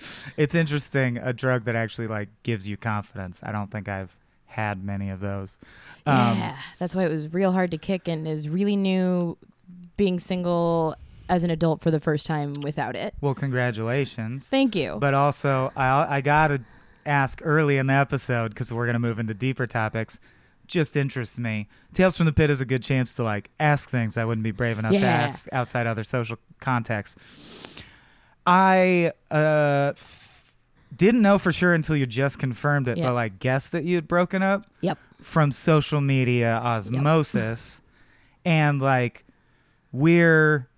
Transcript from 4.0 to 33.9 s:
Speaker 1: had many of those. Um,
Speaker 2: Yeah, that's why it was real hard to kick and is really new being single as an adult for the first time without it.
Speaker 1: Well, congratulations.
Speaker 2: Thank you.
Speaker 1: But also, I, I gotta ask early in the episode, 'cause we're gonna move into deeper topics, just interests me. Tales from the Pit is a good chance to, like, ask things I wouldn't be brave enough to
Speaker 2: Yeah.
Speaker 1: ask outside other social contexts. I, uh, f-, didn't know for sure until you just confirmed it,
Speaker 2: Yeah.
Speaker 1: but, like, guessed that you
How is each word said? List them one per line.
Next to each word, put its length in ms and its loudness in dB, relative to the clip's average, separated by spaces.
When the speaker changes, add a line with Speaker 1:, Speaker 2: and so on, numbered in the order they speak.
Speaker 1:
had 380 -6
many 260 -6
of 100 -8
those. 380 -8
Um, 320 4
Speaker 2:
Yeah, 180 -6
that's 180 -6
why 80 0
it 60 0
was 220 -6
real 200 2
hard 200 0
to 60 -6
kick 300 -6
and 180 -4
is 220 -6
really 280 0
new 600 0
being 240 2
single 760 0
as 160 2
an 60 2
adult 300 2
for 100 0
the 100 2
first 260 -2
time 360 -4
without 340 -4
it. 240 -8
Speaker 1:
Well, 140 0
congratulations. 1120 -4
Speaker 2:
Thank 280 2
you. 240 -4
Speaker 1:
But 140 2
also, 640 0
I, 400 2
I 60 0
gotta 380 4
ask 400 0
early 340 4
in 100 0
the 60 4
episode, 600 0
'cause 180 -8
we're 140 -2
gonna 120 0
move 200 -2
into 160 -4
deeper 320 -2
topics, 540 -4
just 300 -2
interests 420 -4
me. 280 -4
Tales 240 4
from 80 4
the 60 2
Pit 180 4
is 100 0
a 60 -4
good 160 -2
chance 320 -2
to, 80 -4
like, 260 -4
ask 300 2
things 300 -2
I 80 0
wouldn't 180 -2
be 60 -2
brave 280 -2
enough 140 0
to 60 4
Speaker 2:
Yeah. 80 2
Speaker 1:
ask 240 -10
outside 340 -2
other 180 -4
social 320 -6
contexts. 560 -4
I, 680 4
uh, 640 2
f-, 560 -18
didn't 280 6
know 160 6
for 140 0
sure 220 2
until 220 0
you 100 0
just 320 -2
confirmed 500 -2
it, 100 -2
Speaker 2:
Yeah. 80 0
Speaker 1:
but, 80 0
like, 240 -4
guessed 340 -2
that 120 -4
you 120 0